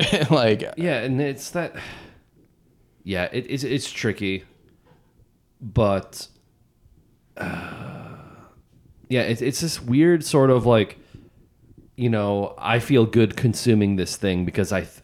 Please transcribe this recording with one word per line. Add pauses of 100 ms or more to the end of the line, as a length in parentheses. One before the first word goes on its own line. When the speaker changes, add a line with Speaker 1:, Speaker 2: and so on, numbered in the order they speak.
(280)
Speaker 1:
<laughs>
Like, (160)
Speaker 2:
Yeah,
and
it's
that, (1300)
yeah,
it,
it's,
it's
tricky, (1160)
but, (1120)
uh, (960)
yeah,
it's,
it's
this
weird
sort
of,
like, (1000)
you
know,
I
feel
good
consuming
this
thing
because
I, (160)